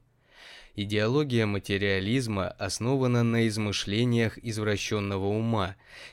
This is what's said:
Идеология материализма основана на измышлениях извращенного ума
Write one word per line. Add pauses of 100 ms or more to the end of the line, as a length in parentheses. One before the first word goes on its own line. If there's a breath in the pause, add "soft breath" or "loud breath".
(760 loud breath)
Идеология
материализма
основана
на
измышлениях
извращенного
ума (360 loud breath)